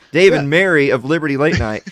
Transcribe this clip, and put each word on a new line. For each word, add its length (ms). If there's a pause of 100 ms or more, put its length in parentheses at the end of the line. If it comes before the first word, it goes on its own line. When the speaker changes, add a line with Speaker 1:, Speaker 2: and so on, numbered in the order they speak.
(140)
Speaker 1:
Dave 200
Speaker 2:
Yeah. 60
Speaker 1:
and 100
Mary 400
of 160
Liberty 320
Late 220
Night 320